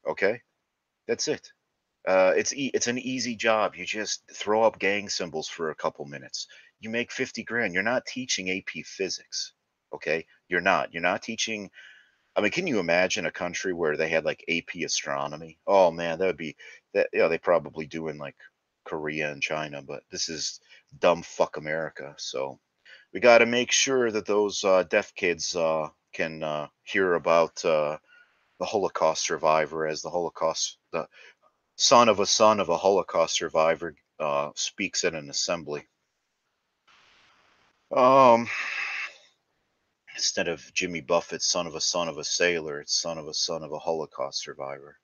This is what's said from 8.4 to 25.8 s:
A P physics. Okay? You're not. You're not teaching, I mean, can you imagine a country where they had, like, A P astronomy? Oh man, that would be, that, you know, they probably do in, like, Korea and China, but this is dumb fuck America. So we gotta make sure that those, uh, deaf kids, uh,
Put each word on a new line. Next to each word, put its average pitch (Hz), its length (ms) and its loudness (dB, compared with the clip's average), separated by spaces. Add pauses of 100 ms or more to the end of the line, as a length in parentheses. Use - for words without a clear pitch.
A 92 140 -2
P - 200 -12
physics. - 680 -8 (420)
Okay? 78 320 -4 (220)
You're 90 120 0
not. 87 320 2
You're 85 100 -8
not 92 200 0
teaching, 110 480 -6 (680)
I 90 40 2
mean, 104 120 2
can 185 140 -2
you 127 120 0
imagine 87 480 2
a 78 60 -2
country 90 400 -4
where 80 240 0
they 80 120 0
had, 80 160 2
like, 76 240 -4
A 82 140 -2
P 82 220 -8
astronomy? 73 840 -6
Oh 95 240 6
man, 82 280 -4
that 92 80 2
would 87 100 0
be, 78 200 -10 (380)
that, 101 180 2
you 95 60 -2
know, 92 100 4
they 82 100 0
probably 78 480 0
do 80 220 -8
in, 76 80 -8
like, 71 200 -14 (480)
Korea 76 480 -6
and 71 100 -8
China, 76 400 -6
but 69 280 -12
this - 180 -6
is 76 320 -8 (400)
dumb 87 220 4
fuck - 340 -4
America. 76 600 -6
So 67 420 -8 (540)
we 98 80 -6
gotta 117 240 10
make 120 280 0
sure 127 400 4
that 104 120 -2
those, 104 380 2
uh, 92 220 6
deaf 101 300 0
kids, 87 420 -2
uh, 80 320 0 (240)